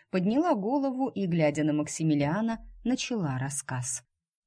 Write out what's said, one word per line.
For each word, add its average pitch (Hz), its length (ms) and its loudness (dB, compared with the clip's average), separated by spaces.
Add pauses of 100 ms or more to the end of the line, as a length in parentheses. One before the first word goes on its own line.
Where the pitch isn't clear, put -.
(120)
подняла 233 440 2
голову 254 520 0
и, 196 180 -4
глядя 156 380 2
на 151 80 2
Максимилиана, 156 880 0 (240)
начала 220 540 -2
рассказ. 131 680 -6 (440)